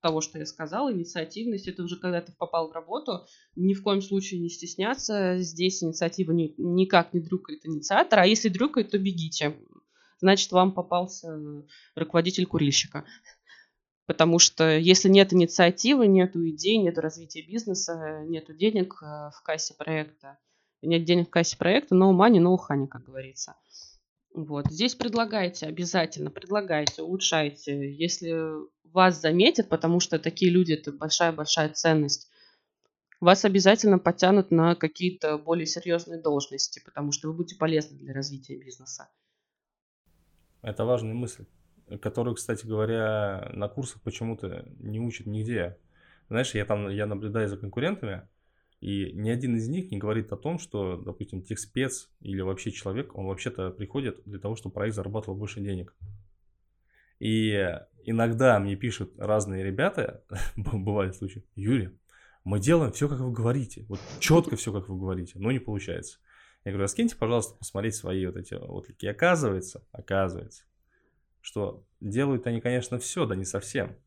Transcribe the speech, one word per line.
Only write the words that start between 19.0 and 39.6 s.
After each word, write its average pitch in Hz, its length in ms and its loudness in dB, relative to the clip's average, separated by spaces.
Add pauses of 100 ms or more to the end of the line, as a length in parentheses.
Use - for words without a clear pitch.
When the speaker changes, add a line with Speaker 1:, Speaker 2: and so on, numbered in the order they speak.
Speaker 1:
э, 156 40 -18
в 151 380 -14
кассе 160 300 -4
проекта, 151 640 -8 (440)
нет 170 220 2
денег 170 240 4
в - 40 -20
кассе - 260 0
проекта, 208 380 2
no 190 180 8
money, 202 280 8
no 180 160 6
honey, 139 300 -2
как 123 180 -16
говорится. 131 500 -14 (800)
Вот. 147 380 -4
Здесь 233 240 0
предлагайте, 214 720 -2
обязательно 160 680 -2
предлагайте, 175 680 -2
улучшайте, 147 920 -2
если 165 420 -4 (480)
вас 175 360 4
заметят, 185 480 4
потому 170 320 2
что 160 200 0
такие 175 320 2
люди — 175 220 4
это 151 200 -6
большая-большая 151 760 0
ценность. 151 600 2 (880)
Вас 185 260 8
обязательно 196 540 6
подтянут 190 520 4
на 165 240 6
какие-то 165 600 -2
более 160 280 -2
серьезные 170 560 -4
должности, 139 640 -2
потому 147 260 -6
что 143 160 -6
вы 160 60 -6
будете 170 240 -6
полезны 151 400 0
для 139 160 -16
развития 139 440 -8
бизнеса. 131 520 -18 (1500)